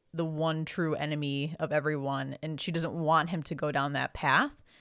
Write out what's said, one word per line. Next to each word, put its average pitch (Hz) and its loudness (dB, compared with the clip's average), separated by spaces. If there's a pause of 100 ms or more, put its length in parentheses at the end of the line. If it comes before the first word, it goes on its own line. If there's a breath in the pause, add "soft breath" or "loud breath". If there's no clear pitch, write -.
(120)
the 165 -2
one 160 0
true 160 0
enemy 147 -2
of 156 -2
everyone. 139 0
And 151 -6
she - -2
doesn't 165 -2
want 160 4
him 165 -2
to - -8
go 147 -2
down 143 0
that 131 -2
path. 165 4 (260 soft breath)